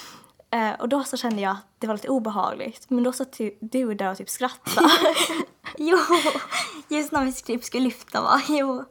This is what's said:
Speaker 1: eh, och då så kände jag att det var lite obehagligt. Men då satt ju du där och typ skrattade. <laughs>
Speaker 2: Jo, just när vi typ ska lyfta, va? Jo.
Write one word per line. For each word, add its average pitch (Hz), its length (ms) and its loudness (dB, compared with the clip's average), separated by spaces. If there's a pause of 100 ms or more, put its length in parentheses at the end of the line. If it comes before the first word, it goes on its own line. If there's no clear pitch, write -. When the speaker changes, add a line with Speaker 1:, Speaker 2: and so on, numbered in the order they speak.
(500)
Speaker 1:
eh, 220 320 0
och 233 80 0
då 277 140 2
så 262 140 -6
kände 220 240 0
jag 196 100 0
att 196 140 -6 (140)
det 220 80 -4
var 220 60 2
lite 208 160 -6
obehagligt. 220 800 -2
Men 240 140 2
då 247 100 2
satt 262 260 -8
ju 208 200 -4
du 226 340 -2
där 196 180 -2
och 190 60 -6
typ 196 120 -12
skrattade. - 680 2
<laughs> 330 800 0
Speaker 2:
Jo, 330 200 4 (920)
just 294 240 -2
när 285 140 2
vi 262 80 -2
typ 233 300 -4
ska - 160 -4
lyfta, - 420 -2
va? 269 260 0
Jo. 277 440 0